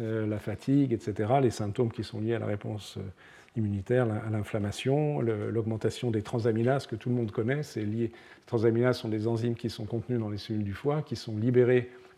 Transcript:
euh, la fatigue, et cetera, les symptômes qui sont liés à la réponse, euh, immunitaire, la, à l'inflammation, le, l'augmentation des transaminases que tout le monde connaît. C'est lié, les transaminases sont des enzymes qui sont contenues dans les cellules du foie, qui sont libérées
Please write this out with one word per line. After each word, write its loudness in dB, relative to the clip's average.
euh, -2
la -2
fatigue, 2
et 2
cetera, 2
les 4
symptômes 0
qui -6
sont -8
liés -2
à -2
la -4
réponse, -6
euh, -6
immunitaire, 2
la, 0
à -4
l'inflammation, 0
le, 0
l'augmentation -2
des 0
transaminases 0
que -6
tout -6
le 2
monde 0
connaît. -2
C'est -6
lié, -2
les -20
transaminases 4
sont -6
des -2
enzymes 0
qui -4
sont -8
contenues -4
dans -2
les -6
cellules -4
du -4
foie, -2
qui -8
sont -8
libérées 6